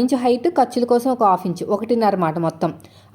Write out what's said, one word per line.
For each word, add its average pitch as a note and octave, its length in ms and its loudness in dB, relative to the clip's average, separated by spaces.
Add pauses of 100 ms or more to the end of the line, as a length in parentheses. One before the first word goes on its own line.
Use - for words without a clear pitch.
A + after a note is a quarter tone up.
ఇంచ్ C4 200 2
హైట్, A#3+ 240 2 (120)
ఖర్చుల B3 340 0
కోసం A#3+ 220 0
ఒక A#3+ 160 0
హాఫ్ F3+ 180 -2
ఇంచు, E3 160 -8 (100)
ఒకటిన్నర A3 400 0 (100)
మాట D#3 200 -2
మొత్తం. D#3+ 260 -4 (420)